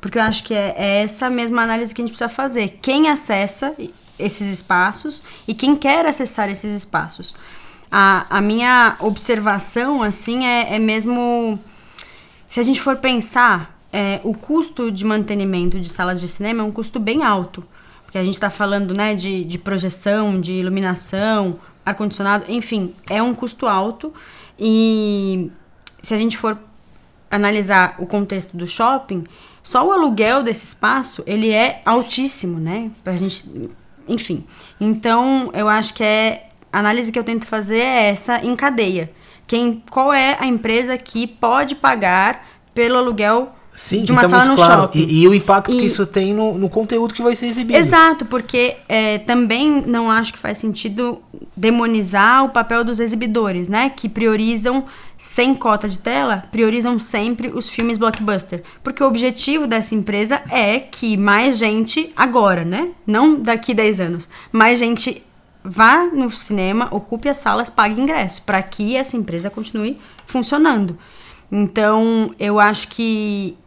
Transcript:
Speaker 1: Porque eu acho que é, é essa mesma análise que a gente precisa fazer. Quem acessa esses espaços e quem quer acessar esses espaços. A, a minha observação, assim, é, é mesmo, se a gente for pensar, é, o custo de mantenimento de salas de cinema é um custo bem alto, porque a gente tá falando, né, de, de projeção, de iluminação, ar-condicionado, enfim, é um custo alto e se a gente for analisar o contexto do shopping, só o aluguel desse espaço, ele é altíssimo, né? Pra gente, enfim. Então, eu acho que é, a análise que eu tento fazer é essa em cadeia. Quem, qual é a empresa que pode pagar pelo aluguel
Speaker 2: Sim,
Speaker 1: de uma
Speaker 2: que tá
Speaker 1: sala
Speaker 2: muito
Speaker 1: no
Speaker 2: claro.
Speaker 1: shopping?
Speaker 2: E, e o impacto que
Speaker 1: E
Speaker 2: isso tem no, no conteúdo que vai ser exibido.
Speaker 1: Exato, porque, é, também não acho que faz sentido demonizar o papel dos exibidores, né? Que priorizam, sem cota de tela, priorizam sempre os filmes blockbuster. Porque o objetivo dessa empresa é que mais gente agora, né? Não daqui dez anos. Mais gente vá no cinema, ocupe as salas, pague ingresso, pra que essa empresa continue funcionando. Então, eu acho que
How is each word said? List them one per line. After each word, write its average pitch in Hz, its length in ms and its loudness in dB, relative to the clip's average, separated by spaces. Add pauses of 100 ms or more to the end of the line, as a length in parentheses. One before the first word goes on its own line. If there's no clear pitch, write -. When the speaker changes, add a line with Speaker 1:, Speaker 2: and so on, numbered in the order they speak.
Speaker 1:
Porque 202 160 -6
eu 226 60 2
acho 214 200 -2
que - 100 -6
é, 202 240 -2
é 202 260 0
essa 214 260 -4
mesma 240 320 -2
análise 226 320 -2
que - 80 -8
a 240 40 -4
gente 226 100 -10
precisa 233 140 -6
fazer. 247 520 -4
Quem 285 280 2
acessa 202 640 -2 (460)
esses 208 280 -4
espaços 196 760 -2 (240)
e 226 60 -4
quem 262 220 2
quer 294 300 2
acessar 262 420 -2
esses 202 280 -8
espaços. 160 580 -8 (580)
A, 196 380 4
a 196 120 0
minha 233 580 4
observação, 220 1040 -2
assim, 233 420 -4
é, 240 300 0
é 220 40 0
mesmo, 226 800 0 (880)
se - 120 -6
a 240 40 2
gente 254 160 2
for 262 180 0
pensar, 233 760 0 (160)
é, 196 320 -2
o 214 100 -4
custo 285 580 -4
de 190 120 -8
mantenimento 202 760 0
de 175 100 -8
salas 180 320 -4
de 175 60 -8
cinema 220 340 -4
é 214 40 -2
um 214 60 -4
custo 220 280 -6
bem 226 240 0
alto, 185 400 -2 (400)
porque - 140 -10
a 185 60 -2
gente 190 160 -2
tá 202 100 -2
falando, 202 440 -2
né, 208 220 -2
de, 185 280 -6
de 170 140 -8
projeção, 196 800 -2
de 175 140 -4
iluminação, 190 1080 -2 (260)
ar-condicionado, 202 640 -2
enfim, 214 460 -4 (160)
é 208 120 -2
um 240 120 0
custo 240 340 -6
alto 220 460 -2 (440)
e 208 920 0 (500)
se - 120 -4
a 220 40 -2
gente 226 200 -2
for 214 200 -4 (720)
analisar 202 680 2
o 175 80 -8
contexto 196 500 -4
do 175 120 -8
shopping, 233 560 -2 (380)
só 269 260 0
o 381 40 2
aluguel 254 520 2
desse 226 220 -4
espaço, - 600 -4
ele 220 260 0
é 226 340 0
altíssimo, 240 760 -2
né? 202 320 -6 (120)
Pra 185 120 -4
gente, 185 280 -6 (640)
enfim. - 360 -6 (360)
Então, 233 760 2
eu 214 140 0
acho 220 260 0
que - 100 -4
é, 220 440 0 (240)
a 196 80 0
análise 226 320 0
que 240 60 -4
eu 233 60 -2
tento 226 240 -4
fazer 214 320 -2
é 240 300 2
essa 214 360 -2
em 247 100 0
cadeia. 190 560 -2 (360)
Quem, 233 420 0
qual 269 240 2
é 269 260 4
a 262 60 -2
empresa 240 520 0
que 240 280 -6
pode 262 500 0
pagar 202 720 2 (280)
pelo 240 240 2
aluguel 233 580 0 (200)
Speaker 2:
Sim, 208 280 -4
Speaker 1:
de 220 80 0
uma 254 100 6
Speaker 2:
que - 60 8
tá - 20 6
Speaker 1:
sala 254 160 8
Speaker 2:
muito 269 140 4
Speaker 1:
no 175 60 10
Speaker 2:
claro. 170 160 8
Speaker 1:
shopping? 151 180 2
Speaker 2:
E, 160 220 4
e 180 60 10
o 196 60 10
impacto 196 380 2
que 247 60 2
Speaker 1:
E 240 80 2
Speaker 2:
isso 196 200 0
tem 196 280 0
no, 214 240 0
no 190 120 0
conteúdo 226 440 -2
que 240 100 -8
vai 240 120 4
ser 240 120 -6
exibido. 240 320 2
Speaker 1:
Exato, 320 460 6
porque, 247 520 0 (100)
é, 214 300 0
também 247 720 2
não 233 240 0
acho 220 220 2
que - 40 -20
faz 208 220 -8
sentido 220 600 -4 (360)
demonizar 226 880 4
o 262 40 -2
papel 233 340 0
dos 226 160 -2
exibidores, 214 680 -2
né? 226 220 0
Que 262 180 -10
priorizam, 220 800 0 (320)
sem 254 380 0
cota 214 320 0
de 190 100 -4
tela, 240 540 -2
priorizam 226 480 0
sempre 226 480 -4
os - 200 -6
filmes 233 300 -2
blockbuster. 208 640 -2 (220)
Porque 262 200 -2
o 269 40 6
objetivo 254 580 0
dessa 220 300 -2
empresa 214 460 -2 (100)
é 233 280 2
que 226 380 -4
mais 208 400 4
gente 226 580 0
agora, 208 480 4
né? 208 260 -4 (180)
Não 262 340 4
daqui 226 320 -2
dez 214 260 2
anos. 170 300 -4 (220)
Mais 226 260 4
gente 233 460 -2 (400)
vá 220 420 6
no 277 240 0
cinema, 208 640 -2
ocupe 226 380 -4
as 285 80 -2
salas, 220 320 0
pague 214 300 0
ingresso, 277 440 -2
pra 190 180 0
que 208 340 -4
essa 262 200 -4
empresa 180 340 -6
continue 220 480 -8 (280)
funcionando. 247 720 0 (520)
Então, 214 880 2
eu 208 220 0
acho 208 300 2
que 208 760 -4